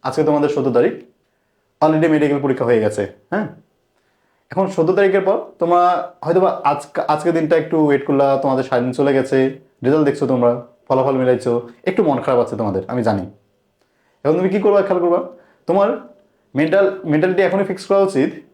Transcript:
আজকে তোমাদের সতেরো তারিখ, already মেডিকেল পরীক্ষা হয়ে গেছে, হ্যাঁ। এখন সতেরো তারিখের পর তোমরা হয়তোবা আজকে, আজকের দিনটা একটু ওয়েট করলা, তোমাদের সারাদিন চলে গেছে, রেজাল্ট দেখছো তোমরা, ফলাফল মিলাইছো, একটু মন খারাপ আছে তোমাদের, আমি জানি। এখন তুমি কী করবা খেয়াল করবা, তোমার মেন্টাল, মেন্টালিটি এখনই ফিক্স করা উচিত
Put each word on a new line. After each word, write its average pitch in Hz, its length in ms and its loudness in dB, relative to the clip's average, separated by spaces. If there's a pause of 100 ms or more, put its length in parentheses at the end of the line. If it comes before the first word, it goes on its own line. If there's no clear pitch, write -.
আজকে - 220 -2
তোমাদের 147 240 2
সতেরো 131 240 0
তারিখ, 123 220 2 (880)
already 156 240 2
মেডিকেল 147 320 2
পরীক্ষা 135 240 -2
হয়ে 120 160 2
গেছে, 107 220 -2 (280)
হ্যাঁ। 190 160 -4 (1040)
এখন 190 180 -2
সতেরো 175 240 0
তারিখের 190 280 2
পর 190 180 0 (200)
তোমরা 175 540 0 (120)
হয়তোবা 175 400 0
আজকে, - 360 -2
আজকের 156 340 -2
দিনটা 165 220 0
একটু 160 200 -2 (100)
ওয়েট 139 200 2
করলা, 139 360 2
তোমাদের 135 220 -2
সারাদিন 127 280 -2
চলে 139 200 0
গেছে, 135 260 0 (460)
রেজাল্ট 147 200 2
দেখছো 139 220 -2
তোমরা, 120 400 0 (220)
ফলাফল 131 280 0
মিলাইছো, 123 520 0 (160)
একটু 190 180 -2
মন 139 180 0
খারাপ 123 240 0
আছে 117 120 -8
তোমাদের, 98 320 -4
আমি 123 140 -4
জানি। 104 220 -2 (1000)
এখন 151 140 2
তুমি 185 100 0
কী 190 100 0
করবা 202 240 2
খেয়াল 190 220 -2
করবা, 175 160 2 (460)
তোমার 196 220 2 (680)
মেন্টাল, 160 320 2 (180)
মেন্টালিটি 175 380 0
এখনই 190 220 0
ফিক্স 190 220 -8
করা 196 120 2
উচিত 190 320 0 (240)